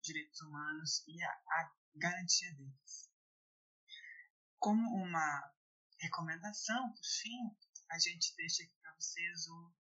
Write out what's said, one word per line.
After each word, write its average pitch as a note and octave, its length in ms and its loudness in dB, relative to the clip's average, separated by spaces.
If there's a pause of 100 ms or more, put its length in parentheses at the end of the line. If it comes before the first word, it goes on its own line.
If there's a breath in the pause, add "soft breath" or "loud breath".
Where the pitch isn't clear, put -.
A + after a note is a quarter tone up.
direitos D#3 400 -6
humanos D3+ 640 -2
e E3 160 -6
a, E3 60 0
a - 420 2 (240)
garantia F3 600 2
deles. - 540 -14 (1500 loud breath)
Como G#3+ 240 8 (140)
uma D#3+ 580 2 (460)
recomendação, G#3 920 -2
por - 140 -10 (160)
fim, A#3 340 -4 (360)
a E3 80 -4
gente E3+ 360 4
deixa E3+ 280 0
aqui E3 180 -16
pra - 140 -16
vocês E3+ 520 -4
o E3+ 260 -14 (160)